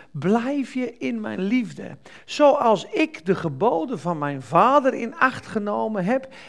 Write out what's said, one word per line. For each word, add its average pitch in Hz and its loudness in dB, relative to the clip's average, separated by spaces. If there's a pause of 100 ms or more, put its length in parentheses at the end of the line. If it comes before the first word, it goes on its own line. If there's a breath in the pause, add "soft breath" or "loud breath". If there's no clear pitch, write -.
(120 loud breath)
blijf 233 -2
je 247 -4
in 240 -4
mijn 214 -6
liefde. 196 -4 (280 loud breath)
Zoals 262 4
ik - -2
de 175 2
geboden 214 -2
van 165 -4
mijn 143 -4
Vader 233 4
in 226 -6
acht 254 -2
genomen 214 -2
heb 262 -2 (160 loud breath)